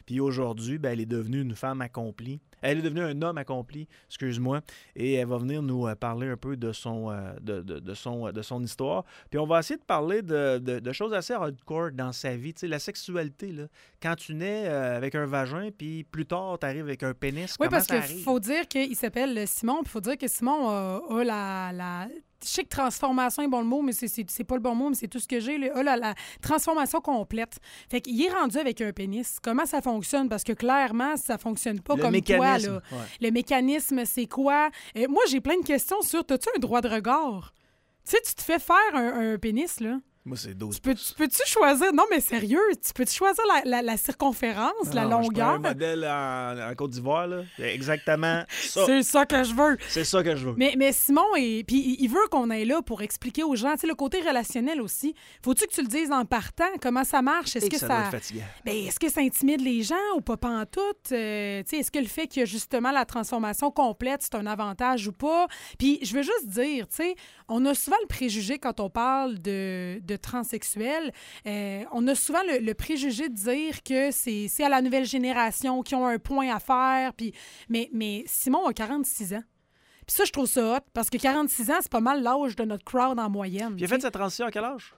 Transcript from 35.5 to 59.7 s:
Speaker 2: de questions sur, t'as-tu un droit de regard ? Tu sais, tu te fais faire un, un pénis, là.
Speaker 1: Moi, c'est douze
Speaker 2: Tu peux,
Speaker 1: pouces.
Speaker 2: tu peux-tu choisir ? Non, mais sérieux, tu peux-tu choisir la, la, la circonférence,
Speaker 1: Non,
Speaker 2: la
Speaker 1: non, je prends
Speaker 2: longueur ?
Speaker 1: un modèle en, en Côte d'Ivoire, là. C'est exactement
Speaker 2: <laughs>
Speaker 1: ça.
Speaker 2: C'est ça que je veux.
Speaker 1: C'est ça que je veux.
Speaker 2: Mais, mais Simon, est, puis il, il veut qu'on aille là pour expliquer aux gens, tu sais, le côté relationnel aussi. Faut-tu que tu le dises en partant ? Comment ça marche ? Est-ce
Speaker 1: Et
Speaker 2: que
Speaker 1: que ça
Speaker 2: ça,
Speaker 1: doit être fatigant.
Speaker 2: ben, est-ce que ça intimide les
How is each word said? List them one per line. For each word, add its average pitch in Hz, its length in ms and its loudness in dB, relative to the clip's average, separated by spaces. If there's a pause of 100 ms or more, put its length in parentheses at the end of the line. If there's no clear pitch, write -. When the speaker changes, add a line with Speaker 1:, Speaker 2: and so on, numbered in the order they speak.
Speaker 2:
de 349 80 0
questions 311 340 2
sur, 330 240 0
t'as-tu 262 320 0
un 311 40 2
droit 226 200 2
de - 80 -2
regard ? 226 640 0 (540)
Tu - 60 -2
sais, 466 140 6
tu - 80 -4
te - 80 -10
fais 320 160 2
faire 381 360 6
un, 240 400 0
un 214 40 -4
pénis, 226 420 -2
là. 226 180 -2 (280)
Speaker 1:
Moi, 127 100 -8
c'est 107 160 -10
douze 101 240 -6
Speaker 2:
Tu - 60 -12
peux, 262 100 2
Speaker 1:
pouces. - 240 -4
Speaker 2:
tu 302 60 0
peux-tu 311 260 2
choisir ? 302 460 6
Non, 302 160 8
mais 330 100 4
sérieux, 226 400 2 (260)
tu - 60 -2
peux-tu 247 220 0
choisir 392 280 2 (120)
la, 277 100 6
la, 247 180 2
la 226 140 0
circonférence, 247 920 0
Speaker 1:
Non, 147 60 -2
Speaker 2:
la 226 120 2
Speaker 1:
non, 226 160 4
je 226 80 2
prends - 0 -
Speaker 2:
longueur ? 226 240 2
Speaker 1:
un - 40 0
modèle 165 460 0
en, 127 640 -2
en 123 40 -6
Côte 143 160 -4
d'Ivoire, 139 360 0
là. 180 160 -4 (140)
C'est 120 180 -2
exactement 156 720 0
Speaker 2:
<laughs> - 40 -20
Speaker 1:
ça. - 340 0
Speaker 2:
C'est 262 180 6
ça 285 220 6
que 285 180 4
je 233 120 0
veux. 285 240 6 (100)
Speaker 1:
C'est 160 160 0
ça 185 180 4
que 156 140 2
je 131 140 -2
veux. 117 80 -4
Speaker 2:
Mais, 262 180 4
mais 269 160 6
Simon, 285 320 6 (140)
est, 226 280 0
puis 247 120 4 (200)
il, 269 60 4
il 240 60 2
veut 392 200 6
qu'on 247 200 2
aille 220 160 0
là 302 160 2
pour 220 180 -6
expliquer 247 440 -4
aux 285 120 2
gens, 247 160 2
tu 302 80 0
sais, 339 60 -2
le 320 80 0
côté 285 260 0
relationnel 269 640 0
aussi. 277 320 -2 (280)
Faut-tu 262 240 2
que - 60 -8
tu - 80 -2
le 262 80 0
dises 285 240 0
en 254 140 2
partant ? 254 420 0 (140)
Comment 247 220 2
ça 269 180 4
marche ? 302 340 2
Est-ce 214 80 0
Speaker 1:
Et 403 60 2
Speaker 2:
que - 60 0
Speaker 1:
que 277 40 0
ça 240 80 -4
Speaker 2:
ça, 262 80 2
Speaker 1:
doit 220 80 2
être 202 60 -2
fatigant. 208 340 -8 (220)
Speaker 2:
ben, 208 100 -2
est-ce 196 240 -4
que 320 100 2
ça 311 120 2
intimide 269 400 4
les 247 200 2